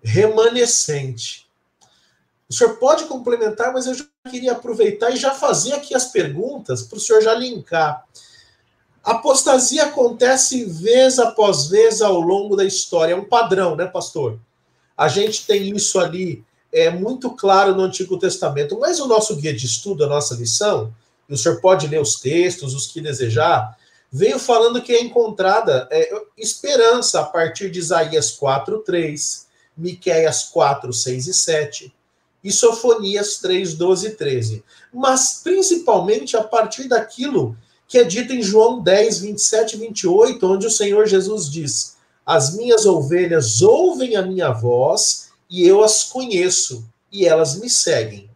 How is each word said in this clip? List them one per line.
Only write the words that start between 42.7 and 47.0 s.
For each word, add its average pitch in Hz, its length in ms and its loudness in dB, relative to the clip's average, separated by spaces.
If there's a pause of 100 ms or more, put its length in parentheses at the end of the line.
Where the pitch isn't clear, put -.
ovelhas 165 800 2
ouvem 254 520 4
a 196 80 0
minha 185 280 -2
voz, 120 800 0 (180)
e 175 180 2
eu 202 160 8
as 214 220 2
conheço, 180 840 -4 (240)